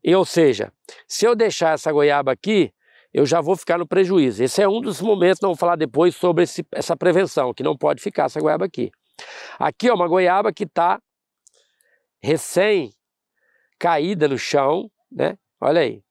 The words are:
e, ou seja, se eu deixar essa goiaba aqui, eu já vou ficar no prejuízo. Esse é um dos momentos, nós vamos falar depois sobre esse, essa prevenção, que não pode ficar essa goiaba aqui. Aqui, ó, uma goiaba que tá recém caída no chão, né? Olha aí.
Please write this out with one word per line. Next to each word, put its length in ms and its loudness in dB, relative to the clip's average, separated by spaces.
e, 120 4
ou 80 4
seja, 480 2
se 180 -2
eu 100 4
deixar 380 0
essa 180 -4
goiaba 400 2
aqui, 400 0
eu 140 2
já 160 0
vou 160 -2
ficar 220 -2
no 80 -6
prejuízo. 560 2
Esse 180 0
é 80 4
um 100 -2
dos 220 -8
momentos, 400 2
nós 80 0
vamos 100 -4
falar 160 0
depois 400 0
sobre 280 0
esse, 280 -6
essa 240 -4
prevenção, 580 0
que 100 -8
não 120 -2
pode 260 -2
ficar 240 -2
essa 140 -6
goiaba 260 0
aqui. 260 -8
Aqui, 320 -2
ó, 60 2
uma 120 0
goiaba 460 2
que 140 -8
tá 340 -2
recém 720 -2
caída 480 0
no 100 -2
chão, 540 -2
né? 260 -4
Olha 220 0
aí. 300 -4